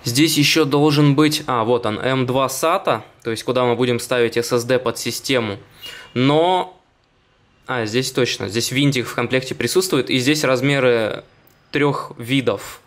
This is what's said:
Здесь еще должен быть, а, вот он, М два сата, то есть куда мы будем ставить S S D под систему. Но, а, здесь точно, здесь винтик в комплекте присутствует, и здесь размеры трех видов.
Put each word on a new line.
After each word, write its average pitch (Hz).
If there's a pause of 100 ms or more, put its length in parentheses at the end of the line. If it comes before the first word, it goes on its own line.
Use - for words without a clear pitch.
Здесь 147
еще 147
должен 147
быть, 151
а, 117
вот 117
он, 107
М 131
два 127
сата, 160 (220)
то 113
есть 110
куда 123
мы 120
будем 120
ставить 120
S 117
S 117
D 123
под 120
систему. 117 (560)
Но, 160 (840)
а, 123
здесь 123
точно, 117
здесь 113
винтик 135
в -
комплекте 127
присутствует, 143
и 131
здесь 147
размеры 127 (480)
трех 143
видов. 120